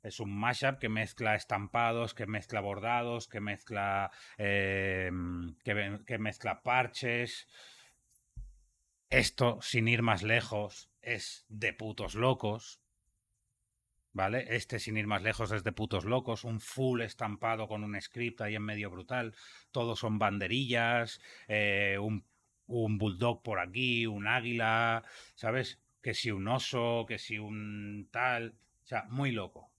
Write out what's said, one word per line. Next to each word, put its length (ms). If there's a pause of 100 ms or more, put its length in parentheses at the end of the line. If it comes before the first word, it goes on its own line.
Es 200
un 120
mashup 460
que 80
mezcla 480
estampados, 760
que 120
mezcla 360
bordados, 680
que 140
mezcla, 720 (260)
eh, 760 (520)
que 100
ve-, 320
que 120
mezcla 460
parches. 840 (1600)
Esto, 520
sin 260
ir 140
más 220
lejos, 680 (120)
es 480
de 240
putos 420
locos, 680 (1300)
¿vale? 420
Este, 240
sin 180
ir 100
más 140
lejos, 300
es 120
de 80
putos 340
locos, 380
un 160
full 420
estampado 680
con 160
un 180
script 400
ahí 140
en 80
medio 260
brutal, 460 (360)
todos 280
son 200
banderillas, 1000 (260)
eh, 540
un, 240 (400)
un 320
bulldog 460
por 160
aquí, 480
un 200
águila, 760 (320)
¿sabes? 460 (200)
Que 120
si 180
un 160
oso, 600
que 100
si 200
un 720
tal, 460 (260)
o 40
sea, 220
muy 220
loco 480